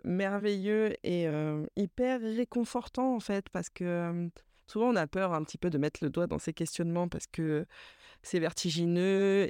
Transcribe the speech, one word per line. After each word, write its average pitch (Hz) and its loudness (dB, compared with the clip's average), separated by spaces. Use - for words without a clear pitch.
merveilleux 202 0
et, 170 2
euh, 151 0
hyper 247 0
réconfortants 240 -2
en 220 -2
fait, 196 -2
parce 175 -6
que, - -8
euh, 175 -2
souvent 226 2
on 240 4
a 156 2
peur 185 0
un 156 0
petit - -10
peu 180 0
de 156 0
mettre 147 0
le 147 0
doigt 170 0
dans 156 -2
ces 156 -4
questionnements 170 -2
parce - -8
que 160 0
c'est - -2
vertigineux 180 2